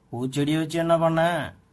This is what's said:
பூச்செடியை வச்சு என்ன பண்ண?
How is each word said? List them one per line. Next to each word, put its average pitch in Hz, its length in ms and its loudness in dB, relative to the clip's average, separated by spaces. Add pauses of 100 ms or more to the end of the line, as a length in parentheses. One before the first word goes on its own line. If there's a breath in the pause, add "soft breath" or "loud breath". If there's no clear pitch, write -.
(120)
பூச்செடியை 135 460 -2
வச்சு 160 220 -2
என்ன 165 180 2
பண்ண? 165 560 0 (200)